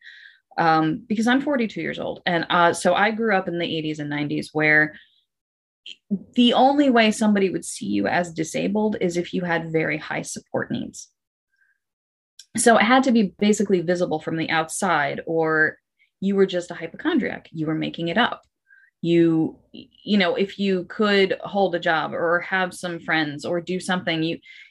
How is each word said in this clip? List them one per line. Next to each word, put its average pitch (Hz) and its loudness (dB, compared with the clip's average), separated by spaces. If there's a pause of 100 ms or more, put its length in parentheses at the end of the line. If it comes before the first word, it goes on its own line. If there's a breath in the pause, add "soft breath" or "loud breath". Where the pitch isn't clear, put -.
(580 loud breath)
um, 160 2
because 220 0
I'm 254 4
forty-two 247 -2
years 156 -8
old. - -8
And, 170 0
uh, 170 4
so 175 2
I 208 2
grew 220 0
up 190 0
in 170 -4
the 170 -4
eighties 156 -4
and 147 -6
nineties 147 -4
where 156 2 (1400 loud breath)
the 240 4
only 277 4
way 233 4
somebody 202 2
would 170 -6
see - -12
you 202 -2
as 170 -2
disabled 190 -2
is 170 -2
if 175 -4
you 180 -4
had 165 -4
very 160 -2
high 151 -8
support - -8
needs. - -10 (1500)
So 226 6
it - 4
had 254 4
to 262 2
be 214 2
basically 208 2
visible 170 -2
from 165 -8
the 160 -4
outside, 160 -2
or 160 0 (420)
you 196 -2
were 196 6
just 180 -4
a 175 -8
hypochondriac. 208 -4
You 160 -6
were 160 -2
making 156 -4
it 170 -2
up. - -2 (600 soft breath)
You, 165 2 (140)
you - -4
know, 175 2
if 196 -2
you 190 0
could 202 2
hold 185 0
a 170 0
job 160 0
or 170 0
have 185 -2
some 170 -10
friends 156 -2
or 175 -2
do 180 -4
something, 180 -2
you, 165 -4 (340 loud breath)